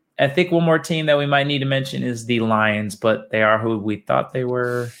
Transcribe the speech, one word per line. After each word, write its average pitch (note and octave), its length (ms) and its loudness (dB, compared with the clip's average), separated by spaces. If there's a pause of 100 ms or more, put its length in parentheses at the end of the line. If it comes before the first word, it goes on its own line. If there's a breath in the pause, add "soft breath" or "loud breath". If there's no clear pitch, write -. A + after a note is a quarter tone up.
(180)
I C#3 100 2
think F3 240 0
one E3+ 120 4
more D#3+ 160 4
team D#3+ 260 -4
that D3 120 4
we C#3+ 100 0
might C#3+ 180 2
need C#3+ 140 0
to C3+ 60 -2
mention C3+ 360 -2
is A#2 240 -6
the A#2 140 0
Lions, G#2+ 560 0
but A2 340 -2
they A2 140 0
are A2 160 4
who A2+ 180 -2
we G#2 200 -4
thought B2+ 360 -2
they B2+ 120 -4
were. B2 440 -2 (100)